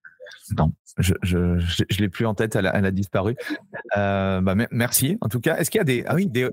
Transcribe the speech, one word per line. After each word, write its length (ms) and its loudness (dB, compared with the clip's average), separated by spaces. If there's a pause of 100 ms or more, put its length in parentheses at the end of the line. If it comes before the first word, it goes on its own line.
(580)
Non, 140 2 (260)
je, 240 4
je, 360 2
je, 300 0
je 120 -2
l'ai 80 2
plus 180 -2
en 80 0
tête, 220 0
elle 100 2
a, 100 2
elle 80 2
a 60 2
disparu. 460 -2 (600)
Euh, 440 0
bah, 160 2
me-, 160 2
merci, 480 0
en 80 -2
tout 120 -2
cas. 180 2
Est-ce 120 -2
qu'il 80 0
y 40 0
a 20 0
des, 220 0
ah 100 0
oui, 100 2
des, 260 0